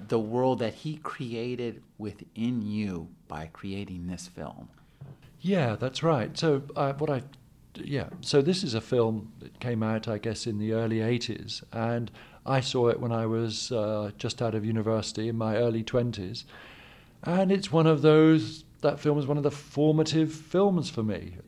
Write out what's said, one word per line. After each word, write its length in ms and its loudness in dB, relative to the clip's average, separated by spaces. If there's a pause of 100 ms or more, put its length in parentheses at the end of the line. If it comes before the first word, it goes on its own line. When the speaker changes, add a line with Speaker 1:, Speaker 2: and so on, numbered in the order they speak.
Speaker 1:
the 120 0
world 400 0
that 140 -2
he 240 -8
created 840 -6 (160)
within 640 -4
you 480 -4 (180)
by 240 -10
creating 560 -8
this 200 -8
film. 420 -12 (720)
Speaker 2:
Yeah, 340 0
that's 280 -6
right. 340 0
So, 260 2 (120)
uh, 180 -2
what 160 -4
I, 140 -2 (520)
yeah, 340 -6 (120)
so 200 4
this 220 2
is 100 -2
a 80 0
film 580 0
that 200 -18
came 240 -2
out, 240 -2
I 100 -2
guess, 300 -6
in 120 -4
the 140 0
early 280 0
eighties, 720 -4
and 400 -4 (340)
I 140 2
saw 300 2
it 100 0
when 120 -2
I 140 0
was, 460 -2
uh, 460 -2
just 240 -6
out 120 0
of 120 -2
university 640 0
in 80 -4
my 200 0
early 260 2
twenties. 640 -2 (760)
And 280 2
it's 200 0
one 160 6
of 140 6
those, 640 6 (160)
that 180 2
film 180 2
was 100 -2
one 100 0
of 60 -2
the 80 4
formative 840 2
films 560 2
for 140 -4
me. 340 -4 (100)